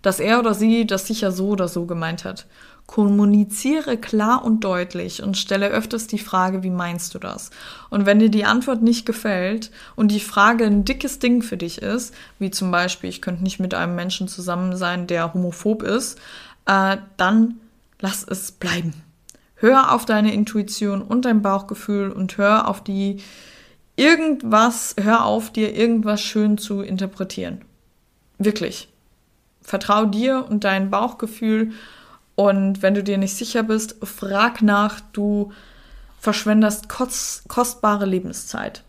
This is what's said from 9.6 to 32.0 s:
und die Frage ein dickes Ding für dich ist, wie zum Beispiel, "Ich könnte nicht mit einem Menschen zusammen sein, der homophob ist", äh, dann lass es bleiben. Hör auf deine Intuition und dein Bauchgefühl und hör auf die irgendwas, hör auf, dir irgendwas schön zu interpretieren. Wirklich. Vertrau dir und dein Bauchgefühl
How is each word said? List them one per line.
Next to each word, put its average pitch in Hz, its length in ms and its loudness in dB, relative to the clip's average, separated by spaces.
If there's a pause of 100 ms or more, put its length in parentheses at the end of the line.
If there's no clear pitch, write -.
und 214 120 4
die 208 120 2
Frage 226 440 4
ein 202 200 4
dickes 269 340 -4
Ding 240 220 4
für 214 160 -6
dich 170 240 -8
ist, 220 320 -4 (260)
wie 190 100 -4
zum 190 220 -2
Beispiel, 180 380 -2
"Ich - 120 -12
könnte 180 220 -6
nicht 190 160 -4
mit 185 140 -2
einem 175 220 -2
Menschen 180 340 -6
zusammen 180 480 -4
sein, 180 280 -2
der 170 280 -2
homophob 185 500 -2
ist", - 340 -2 (480)
äh, 196 300 2 (220)
dann 226 380 4 (440)
lass 196 240 -6
es - 300 -10
bleiben. 170 400 -4 (640)
Hör 262 380 4
auf 233 120 -2
deine 214 280 2
Intuition 208 680 -2
und 247 240 -2
dein 220 160 4
Bauchgefühl 196 680 -2
und 190 280 -6
hör 208 320 4
auf 202 120 -4
die 196 360 -4 (800)
irgendwas, 247 1000 2
hör 214 280 2
auf, 220 260 -2
dir 214 240 -2
irgendwas 214 460 2
schön 214 360 0
zu 202 220 -6
interpretieren. 190 840 -8 (720)
Wirklich. 208 500 -2 (720)
Vertrau 208 440 0
dir 254 440 0
und 208 140 -2
dein 196 260 0
Bauchgefühl 220 840 -2 (600)